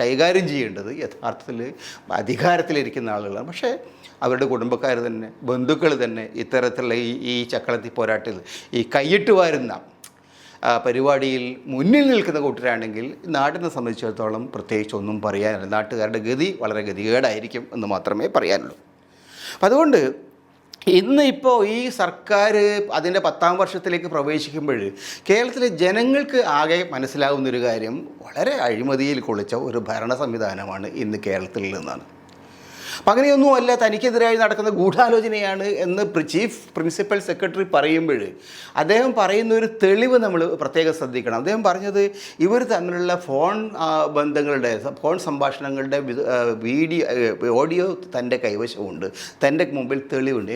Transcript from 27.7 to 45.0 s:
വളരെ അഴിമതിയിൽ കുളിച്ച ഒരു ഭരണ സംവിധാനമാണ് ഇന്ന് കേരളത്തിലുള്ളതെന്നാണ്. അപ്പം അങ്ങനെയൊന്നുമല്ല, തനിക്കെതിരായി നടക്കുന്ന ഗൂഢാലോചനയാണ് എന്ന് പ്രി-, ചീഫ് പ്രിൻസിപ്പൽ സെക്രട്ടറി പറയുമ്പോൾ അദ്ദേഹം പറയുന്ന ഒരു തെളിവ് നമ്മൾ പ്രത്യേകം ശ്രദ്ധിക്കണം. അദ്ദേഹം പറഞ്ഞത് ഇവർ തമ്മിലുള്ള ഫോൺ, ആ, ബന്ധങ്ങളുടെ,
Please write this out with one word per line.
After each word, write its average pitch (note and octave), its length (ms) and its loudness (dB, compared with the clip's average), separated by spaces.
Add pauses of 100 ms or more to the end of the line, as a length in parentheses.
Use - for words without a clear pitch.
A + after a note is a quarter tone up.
വളരെ A3+ 280 -2 (120)
അഴിമതിയിൽ C3 520 0 (100)
കുളിച്ച G#2 260 -2 (140)
ഒരു A#2 200 -4
ഭരണ A2 240 -2 (120)
സംവിധാനമാണ് G2 640 -6 (160)
ഇന്ന് G#2 220 -4
കേരളത്തിലുള്ളതെന്നാണ്. F#3 800 -6 (920)
അപ്പം - 120 4
അങ്ങനെയൊന്നുമല്ല, C4+ 600 6 (100)
തനിക്കെതിരായി A3+ 600 4
നടക്കുന്ന G#3+ 360 2
ഗൂഢാലോചനയാണ് G#3 880 2 (180)
എന്ന് F#3 200 0 (100)
പ്രി-, D#3 200 0
ചീഫ് G#3 260 0 (160)
പ്രിൻസിപ്പൽ G3 520 -2
സെക്രട്ടറി F3+ 460 -2
പറയുമ്പോൾ D#3 480 2 (600)
അദ്ദേഹം A3 380 4
പറയുന്ന G#3+ 400 2
ഒരു A3 80 0 (160)
തെളിവ് A3+ 420 4
നമ്മൾ F3 180 2 (180)
പ്രത്യേകം D#3+ 380 2
ശ്രദ്ധിക്കണം. B2 440 -2
അദ്ദേഹം G#3+ 260 -2
പറഞ്ഞത് G3 320 0 (440)
ഇവർ A#3 180 4 (100)
തമ്മിലുള്ള F3 420 0 (120)
ഫോൺ, D#3 300 2 (280)
ആ, D#3 40 0 (280)
ബന്ധങ്ങളുടെ, D3 540 0 (300)